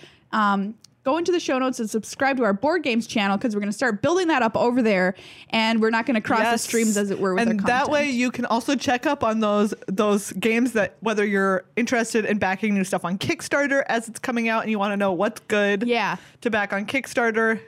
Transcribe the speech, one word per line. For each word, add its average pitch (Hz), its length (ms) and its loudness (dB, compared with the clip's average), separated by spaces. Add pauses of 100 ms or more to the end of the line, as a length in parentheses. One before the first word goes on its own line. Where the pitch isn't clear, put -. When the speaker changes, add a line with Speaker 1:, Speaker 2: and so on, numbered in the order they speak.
(320)
Speaker 1:
um, 202 420 0 (300)
go 269 120 2
into 339 160 0
the 349 80 2
show 269 180 0
notes 262 220 -2
and 220 80 -4
subscribe 262 480 -2
to 254 80 0
our 202 80 4
board 302 300 0
games 233 240 0
channel 196 320 0
'cause 214 160 -2
we're 202 60 -2
gonna 208 120 -2
start 220 300 -2
building 349 260 2
that 277 140 2
up 220 140 0
over 247 260 2
there, 190 320 2 (360)
and 226 300 2
we're 220 80 4
not 226 160 0
gonna 226 160 0
cross 226 200 0
the 214 100 2
Speaker 2:
Yes. 233 140 0
Speaker 1:
streams, 226 340 0
as 202 120 0
it 190 80 -4
were, 190 160 0
with 226 140 2
Speaker 2:
And 220 140 0
Speaker 1:
our 175 40 -2
Speaker 2:
that 254 220 2
way 294 120 2
Speaker 1:
content. 285 180 0
Speaker 2:
you 247 120 2
can 240 160 -4
also 233 280 0
check 247 320 -2
up 285 180 0
on 220 160 0
those, 208 320 2 (140)
those 208 460 0
games 226 400 0
that, 208 280 -2
whether 208 240 0
you're 196 400 0 (120)
interested 226 500 0
in 214 100 0
backing 202 380 0
new 196 100 0
stuff 180 220 -4
on 180 100 -4
Kickstarter 285 720 0
as 226 200 -2
it's 214 100 -14
coming 233 320 -2
out 226 120 0
and 214 80 -4
you 220 80 0
wanna 202 200 -2
know 196 140 0
what's 202 360 -2
good 208 380 2
Speaker 1:
Yeah. 220 300 0 (260)
Speaker 2:
to 240 80 -2
back 208 240 -2
on 202 100 -2
Kickstarter, 226 840 0